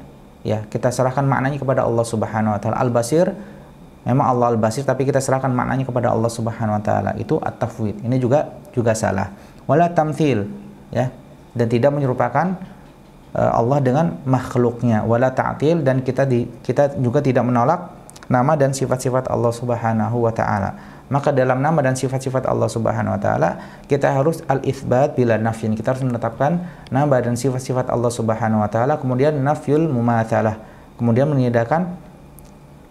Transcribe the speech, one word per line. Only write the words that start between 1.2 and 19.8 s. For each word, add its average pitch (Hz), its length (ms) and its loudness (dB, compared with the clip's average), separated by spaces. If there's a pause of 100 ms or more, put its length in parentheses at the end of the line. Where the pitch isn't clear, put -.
maknanya 135 320 0
kepada 131 240 0
Allah 117 240 0
Subhanahu 110 480 -2
wa 101 80 -2
taala. 113 160 -2
Al-Basir, 131 560 2 (720)
memang 127 160 2
Allah 120 320 4
Al-Basir, 113 320 0
tapi 131 160 0
kita 135 160 2
serahkan 131 320 0
maknanya 123 320 0
kepada 120 320 0
Allah 113 160 0
Subhanahu 110 480 -2
wa 104 80 -4
taala. 104 320 0
Itu 151 240 -2
at-tafwid. - 640 -6
Ini 127 160 0
juga, 127 320 0 (160)
juga 110 240 0
salah. 95 400 -2 (320)
Wala 165 240 4
tamthil, 147 560 0 (480)
ya, 127 160 0 (480)
dan 117 160 2
tidak 123 240 4
menyerupakan, 131 560 0 (800)
eh, 120 160 2
Allah 120 320 2
dengan 139 480 0
makhluknya. 120 720 0
Wala 120 320 2
ta'til, 135 480 0
dan 131 240 0
kita 135 240 0
di, 120 160 2 (160)
kita 143 400 0
juga 123 240 2
tidak 127 240 2
menolak 123 480 0 (320)
nama 131 240 4
dan 139 240 2
sifat-sifat 127 480 -2
Allah 120 240 0
Subhanahu 113 720 0